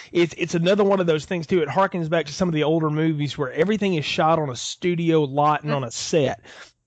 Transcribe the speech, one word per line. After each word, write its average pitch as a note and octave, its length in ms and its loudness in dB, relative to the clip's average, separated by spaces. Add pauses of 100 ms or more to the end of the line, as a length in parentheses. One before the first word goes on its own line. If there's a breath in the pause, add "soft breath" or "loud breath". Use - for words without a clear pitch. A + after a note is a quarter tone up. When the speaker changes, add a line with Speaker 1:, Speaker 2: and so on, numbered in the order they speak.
(120 loud breath)
Speaker 1:
it's, E3+ 240 2
it's F3 180 -4
another F3+ 300 2
one G3 160 2
of F3+ 60 -2
those D#3 180 0
things E3+ 240 -6
too. F3+ 140 2
It C#3+ 60 -2
harkens F3 420 0
back D#3+ 160 0
to D3 60 -14
some F3+ 160 -2
of E3 60 -2
the D3+ 100 2
older D#3+ 260 2
movies D3+ 480 -2
where C3 140 -4
everything F#3+ 420 0
is D3 100 -2
shot D#3+ 340 2
on D3+ 120 -2
a A#2+ 60 -10
studio E3 680 0
lot C#3+ 380 2
and D3 80 -4
Speaker 2:
Mm-hmm. C#3+ 60 0
Speaker 1:
on C3+ 80 -2
a A#2 60 -6
set. D#3 500 0 (460 loud breath)